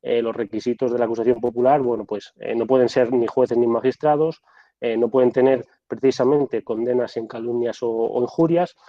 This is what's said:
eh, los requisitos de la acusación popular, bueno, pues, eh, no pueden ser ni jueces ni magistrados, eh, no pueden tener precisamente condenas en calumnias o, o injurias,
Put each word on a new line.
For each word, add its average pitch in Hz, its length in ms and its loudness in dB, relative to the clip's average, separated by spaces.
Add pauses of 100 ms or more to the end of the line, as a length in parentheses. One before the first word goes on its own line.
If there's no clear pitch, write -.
eh, 117 220 -2
los 113 120 -4
requisitos 117 560 -4
de 120 80 -2
la 120 60 2
acusación 113 380 0
popular, 123 400 2
bueno, 113 240 -2
pues, 104 340 -10
eh, 113 140 -6
no 113 120 -2
pueden 127 220 4
ser 123 240 2
ni 117 140 2
jueces 123 320 0
ni 120 80 4
magistrados, 147 720 0 (400)
eh, 117 160 -2
no 117 140 0
pueden 127 220 4
tener 127 340 2 (200)
precisamente 131 760 0
condenas 120 560 -2
en 113 80 -8
calumnias 120 560 -6
o, 120 80 -2
o 113 320 -2
injurias, 165 540 0 (120)